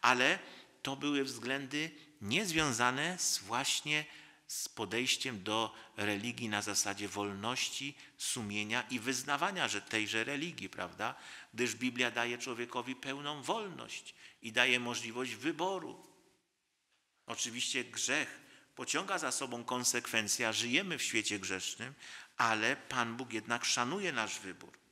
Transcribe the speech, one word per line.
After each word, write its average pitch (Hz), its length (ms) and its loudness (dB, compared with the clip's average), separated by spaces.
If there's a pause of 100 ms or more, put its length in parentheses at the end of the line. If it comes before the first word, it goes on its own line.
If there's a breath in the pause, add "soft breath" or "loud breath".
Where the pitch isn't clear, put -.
Ale 127 360 8 (440 loud breath)
to 135 140 -2
były 143 280 2
względy 135 640 -2 (300 loud breath)
niezwiązane 156 960 2
z, - 200 2
właśnie 139 680 0 (420 loud breath)
z - 220 -6
podejściem 113 760 0
do 107 320 2 (220 loud breath)
religii 107 520 0
na 104 140 2
zasadzie 101 460 0
wolności, 104 880 -2 (240 loud breath)
sumienia 104 720 0
i 127 100 -2
wyznawania, 139 680 0
że 104 140 0
tejże 110 420 0
religii, 143 440 -4
prawda? 92 460 -4 (400 loud breath)
Gdyż 113 200 2
Biblia 123 360 2
daje 120 280 0
człowiekowi 120 580 -4
pełną 143 460 -6
wolność 156 720 -4 (280 loud breath)
i 113 100 -8
daje 123 280 4
możliwość 120 540 -2
wyboru. 156 720 -2 (1200)
Oczywiście 120 580 -2
grzech - 560 0 (340 loud breath)
pociąga 180 440 0
za 143 140 0
sobą 120 320 -4
konsekwencje, 120 840 2
a 110 40 2
żyjemy 131 460 2
w - 40 -2
świecie 104 360 0
grzesznym, 98 560 -4 (420 loud breath)
ale 113 400 4
Pan 117 400 -2
Bóg 123 160 -6
jednak 113 320 0
szanuje 160 480 2
nasz 110 260 0
wybór. - 540 -12